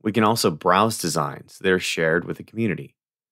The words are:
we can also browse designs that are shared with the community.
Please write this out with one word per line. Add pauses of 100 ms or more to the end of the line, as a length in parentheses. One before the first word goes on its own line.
we
can
also
browse
designs
that
are
shared
with
the
community. (360)